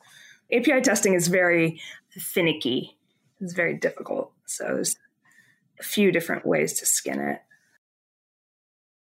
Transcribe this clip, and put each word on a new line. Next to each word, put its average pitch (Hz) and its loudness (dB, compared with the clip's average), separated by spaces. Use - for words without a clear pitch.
A 240 2
P 285 4
I 254 4
testing 214 2
is 170 2
very 175 4
finicky. 156 -2
It's 180 -10
very 165 0
difficult. - -6
So - -10
there's - -2
a - -18
few 202 2
different 165 -2
ways 160 0
to - -4
skin 69 -2
it. 71 -4